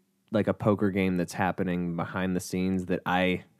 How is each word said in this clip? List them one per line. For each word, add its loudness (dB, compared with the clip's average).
like, 2
a 2
poker 2
game 2
that's -2
happening -2
behind -2
the -2
scenes -2
that -2
I 2